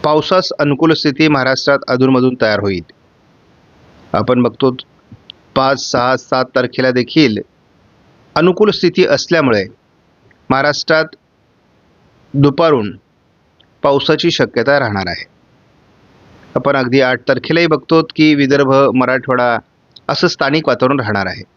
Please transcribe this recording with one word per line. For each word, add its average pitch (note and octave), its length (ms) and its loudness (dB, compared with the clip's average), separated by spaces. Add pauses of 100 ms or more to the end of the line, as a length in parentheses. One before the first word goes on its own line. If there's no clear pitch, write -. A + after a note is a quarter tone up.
पावसास D#3 440 0 (120)
अनुकूल D3 320 0
स्थिती D3 360 0
महाराष्ट्रात C3+ 500 0 (100)
अधूनमधून B2+ 520 2
तयार G#2+ 200 0
होईल. G2 220 -4 (1300)
आपण B2 300 0
बघतो B2 280 0 (840)
पाच, C3+ 260 0
सहा, B2+ 360 -2
सात B2+ 280 -4 (100)
तारखेला B2+ 360 0
देखील B2 480 0 (960)
अनुकूल F3+ 340 2
स्थिती F3+ 360 0
असल्यामुळे C3+ 580 0 (840)
महाराष्ट्रात D3 680 0 (1160)
दुपारून C#3+ 560 2 (920)
पावसाची D3 480 0
शक्यता C3+ 500 0
राहणार G2+ 280 -4
आहे. E2+ 160 -10 (1300)
आपण C3+ 200 -2
अगदी C3 240 2
आठ B2+ 280 0
तारखेलाही D#3+ 380 0
बघतो D#3+ 360 0 (140)
की D#3 180 4
विदर्भ, C#3 380 2 (220)
मराठवाडा B2 600 0 (520)
असं D3 200 -2
स्थानिक D3+ 400 -2
वातावरण B2+ 320 0
राहणार G#2 260 -4
आहे. F#2+ 180 -10 (120)